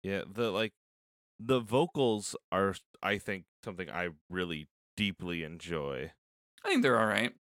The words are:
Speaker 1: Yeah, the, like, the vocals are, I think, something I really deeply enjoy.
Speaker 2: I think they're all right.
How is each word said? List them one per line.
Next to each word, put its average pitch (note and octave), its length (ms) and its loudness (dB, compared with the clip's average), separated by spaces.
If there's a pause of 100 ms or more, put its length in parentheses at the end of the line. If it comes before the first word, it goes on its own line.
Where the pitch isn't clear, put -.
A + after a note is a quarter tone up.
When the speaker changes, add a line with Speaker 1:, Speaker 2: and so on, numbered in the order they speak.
Speaker 1:
Yeah, G2 280 -4
the, A2 200 -2
like, G#2+ 220 -2 (640)
the B2 220 2
vocals A#2+ 760 2 (160)
are, F#2+ 220 2 (280)
I G2+ 160 0
think, F#2+ 260 -6 (200)
something F2+ 260 -8
I F2 200 -2 (200)
really E2+ 380 -4 (280)
deeply F2+ 460 0
enjoy. D#2 720 -6 (520)
Speaker 2:
I - 40 -2
think D4 140 4
they're B2 160 6
all A2 80 4
right. G#2+ 380 2